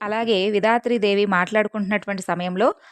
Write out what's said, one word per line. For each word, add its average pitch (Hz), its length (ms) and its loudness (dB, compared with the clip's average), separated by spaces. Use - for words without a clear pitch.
అలాగే 214 480 0
విధాత్రీదేవి 208 760 2
మాట్లాడుకుంటున్నటువంటి 202 960 -2
సమయంలో 180 520 0